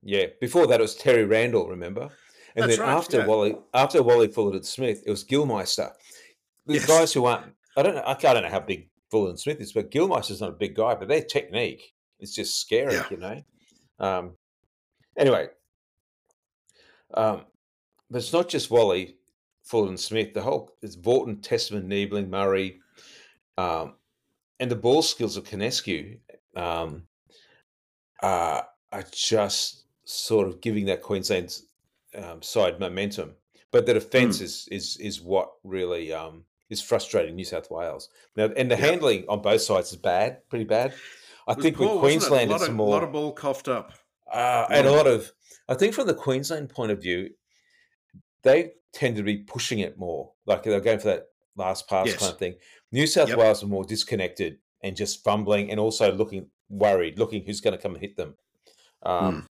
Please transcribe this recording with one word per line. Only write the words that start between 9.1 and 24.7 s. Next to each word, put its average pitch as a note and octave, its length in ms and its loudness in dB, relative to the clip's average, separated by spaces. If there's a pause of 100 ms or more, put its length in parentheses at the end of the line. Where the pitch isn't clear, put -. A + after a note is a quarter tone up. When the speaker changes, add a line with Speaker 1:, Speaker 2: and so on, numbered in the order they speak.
Speaker 1:
Fullerton F#2+ 260 0
Smith D3+ 240 -6
is, G2+ 120 -14
but G2+ 200 -2
Gilmeister's C3+ 480 0
not G2 100 -6
a D#2 40 -14
big F#2 200 -6
guy, A2+ 220 2
but G2 120 -10
their D3+ 140 2
technique, A#2 720 -6 (240)
it's - 160 -16
just - 260 -6
scary, B2 340 0
Speaker 2:
Yeah. - 160 -2
Speaker 1:
you G2 80 -10
know. G#2 240 -12 (560)
Um, F2+ 380 -4 (800)
anyway, A#2 320 4 (1700)
um, G#2+ 280 0 (680)
but B2 80 -6
it's - 140 -6
not F3 160 2
just - 220 -4
Wally G2 460 4 (460)
Fullerton G2 340 -2
Smith. G#2+ 380 -4
The G2+ 80 -4
whole, C3+ 400 -4
it's G#2 120 -14
Vaughton, G#2 460 0
Testament, G#2 480 -4
Niebling, G2+ 400 -2
Murray, F#2+ 520 -2 (800)
um, E2 360 -4 (680)
and B2+ 100 -4